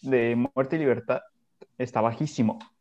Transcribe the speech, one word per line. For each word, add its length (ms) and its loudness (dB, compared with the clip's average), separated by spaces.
de 340 2
Muerte 400 -2
y 40 0
Libertad 420 0
está 240 -2
bajísimo 580 0